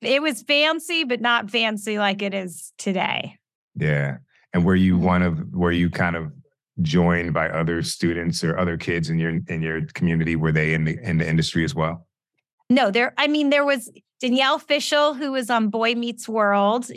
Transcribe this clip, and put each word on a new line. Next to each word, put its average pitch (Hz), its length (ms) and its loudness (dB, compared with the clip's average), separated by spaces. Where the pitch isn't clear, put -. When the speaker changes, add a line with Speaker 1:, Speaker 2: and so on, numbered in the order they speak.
Speaker 1:
it 277 220 0
was 302 200 -2
fancy, 320 600 0
but 247 180 -2
not 233 300 0
fancy 214 480 -2
like 202 240 0
it 196 120 -4
is 185 440 -10
today. - 580 -2
Speaker 2:
Yeah. 71 440 0
And 87 100 2
were 92 120 4
you 92 180 6
Speaker 1:
Mm-hmm. 87 100 4
Speaker 2:
one 90 180 4
of, 82 300 -2
were 87 200 2
you 87 180 2
kind 87 240 -2
of 80 160 -6
joined 85 520 2
by 80 160 0
other 82 320 -2
students 85 640 -4
or 82 120 0
other 87 200 -2
kids 85 340 -4
in 82 80 0
your, 82 300 -2
in 82 120 -6
your 80 260 -4
community? 82 500 0
Were 78 160 0
they 78 200 2
in 80 120 0
the, 78 180 -2
in 82 160 -2
the 80 100 0
industry 80 360 0
as 71 100 -4
well? 80 320 -4
Speaker 1:
No, 247 200 4
there, 240 260 0
I 285 120 2
mean, 302 200 2
there 285 160 4
was 277 260 -2
Danielle 262 380 2
Fishel, 294 560 0
who 269 180 -4
was 254 160 -2
on 220 220 2
Boy 226 240 0
Meets 240 340 -6
World. 214 580 2